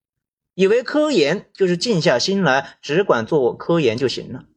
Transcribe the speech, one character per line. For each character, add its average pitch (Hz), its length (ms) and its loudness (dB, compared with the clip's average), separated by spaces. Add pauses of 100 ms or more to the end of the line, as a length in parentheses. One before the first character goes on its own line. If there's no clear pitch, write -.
(560)
以 185 100 2
为 220 160 2
科 302 300 0
研 170 420 0
就 196 140 0
是 180 100 0
静 185 240 0
下 143 160 2
心 196 240 -2
来 135 400 0
只 165 220 -2
管 131 200 0
做 120 320 0
科 170 240 -2
研 120 200 0
就 135 80 0
行 - 260 -6
了， 127 120 -14 (120)